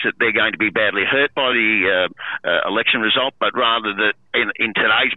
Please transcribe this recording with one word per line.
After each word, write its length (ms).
that 120
they're 140
going 220
to 40
be 120
badly 340
hurt 320
by 160
the, 560
uh, 20
uh, 220
election 320
result, 360
but 160
rather 420
that 180
in, 220
in 180
today's 440